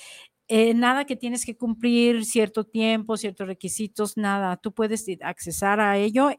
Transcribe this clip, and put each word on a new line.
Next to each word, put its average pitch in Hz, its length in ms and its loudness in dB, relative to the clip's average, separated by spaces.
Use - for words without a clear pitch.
eh, 226 260 4
nada 247 300 2
que 277 140 -6
tienes 240 280 -6
que 233 120 -10
cumplir 240 680 2
cierto 220 400 0
tiempo, 220 540 -2
ciertos 196 300 -8
requisitos, 202 680 -6
nada. 196 400 0
Tú 202 180 -8
puedes 220 320 -2
di-, 185 160 -8
accesar 196 600 -2
a 202 160 2
ello 226 420 2